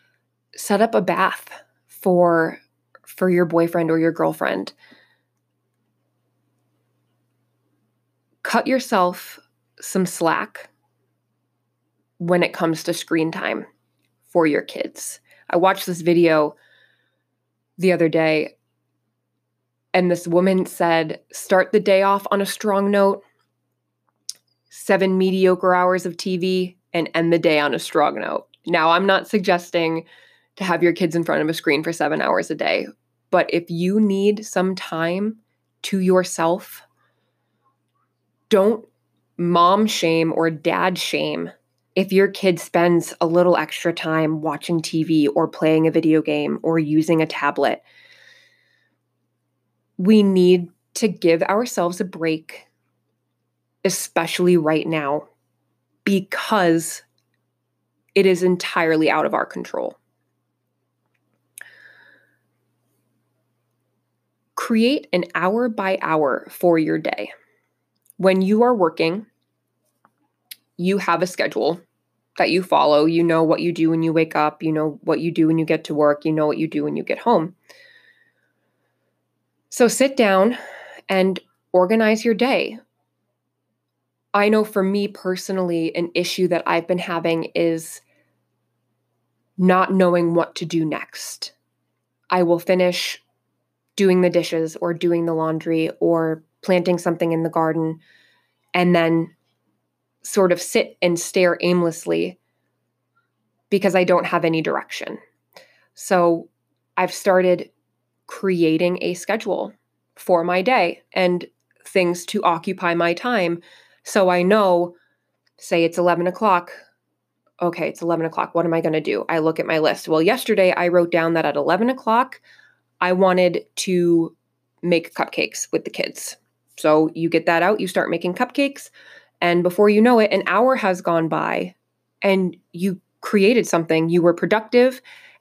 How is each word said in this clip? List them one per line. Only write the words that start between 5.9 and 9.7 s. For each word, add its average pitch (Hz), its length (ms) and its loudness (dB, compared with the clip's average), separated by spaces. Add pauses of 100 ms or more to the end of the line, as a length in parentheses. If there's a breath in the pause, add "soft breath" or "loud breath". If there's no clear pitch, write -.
Cut 226 240 -2
yourself 208 720 -2 (440)